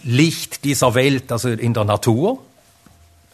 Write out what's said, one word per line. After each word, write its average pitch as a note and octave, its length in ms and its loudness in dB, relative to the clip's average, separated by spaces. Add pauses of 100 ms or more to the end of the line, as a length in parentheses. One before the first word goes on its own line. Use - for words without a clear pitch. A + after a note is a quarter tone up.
Licht C3+ 600 0
dieser C3 320 0
Welt, C3 340 0
also A#2+ 200 -2
in A#2 240 -2
der A2 100 0
Natur? A#2+ 580 0 (920)